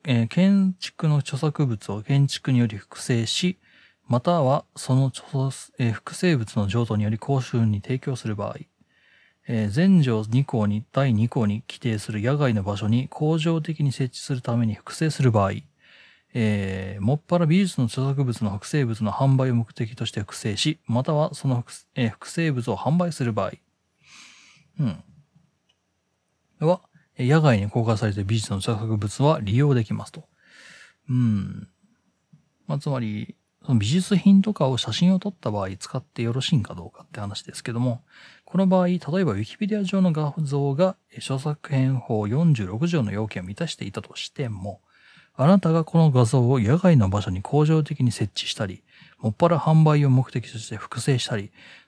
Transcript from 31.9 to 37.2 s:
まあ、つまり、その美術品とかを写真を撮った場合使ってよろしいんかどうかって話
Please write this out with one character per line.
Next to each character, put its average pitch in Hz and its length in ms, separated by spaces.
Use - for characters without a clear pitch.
ま 147 80
あ、 - 20
つ 143 100
ま 135 120
り、 107 340
そ 135 80
の 110 60
美 101 80
術 185 280
品 196 240
と 202 140
か 143 140
を 127 100
写 117 140
真 175 220
を 185 40
撮 202 120
っ - 20
た - 180
場 101 140
合 95 120
使 - 220
っ - 20
て - 220
よ 117 100
ろ 131 80
し - 120
い 160 40
ん 107 60
か 92 140
ど 87 100
う - 60
か - 100
っ - 60
て - 100
話 98 240